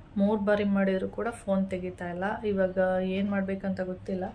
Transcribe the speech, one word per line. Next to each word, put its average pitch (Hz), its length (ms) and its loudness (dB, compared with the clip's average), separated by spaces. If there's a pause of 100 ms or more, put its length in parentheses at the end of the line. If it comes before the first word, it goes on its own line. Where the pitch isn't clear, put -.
(160)
ಮೂರು 208 240 4
ಬಾರಿ 208 240 2
ಮಾಡಿದ್ರು 196 440 2
ಕೂಡ 208 200 -4
ಫೋನ್ 190 420 0
ತೆಗಿತಾ 180 400 -6
ಇಲ್ಲ. 180 140 -4 (200)
ಇವಾಗ 190 340 2 (240)
ಏನ್ 196 280 0
ಮಾಡ್ಬೇಕಂತ 190 500 -2
ಗೊತ್ತಿಲ್ಲ. 185 440 -4 (100)